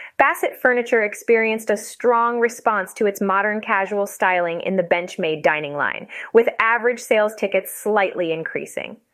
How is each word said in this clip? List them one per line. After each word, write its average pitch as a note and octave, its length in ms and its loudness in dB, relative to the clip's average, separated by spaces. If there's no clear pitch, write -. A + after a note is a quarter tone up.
Bassett D#4+ 440 2
Furniture A#3+ 420 2
experienced A3 680 0
a G#3 60 2
strong A#3 600 0
response A3+ 540 0
to A3 140 0
its G3+ 120 -2
modern G3+ 420 0
casual G3+ 440 0
styling F3+ 560 0
in F#3+ 160 -2
the F#3 60 2
Benchmade F3 580 -2
dining D3+ 340 0
line, C3+ 320 -4
with A#3 160 6
average A#3 400 2
sales G#3+ 360 2
tickets F#3+ 380 -2
slightly G3 580 0
increasing. - 640 -8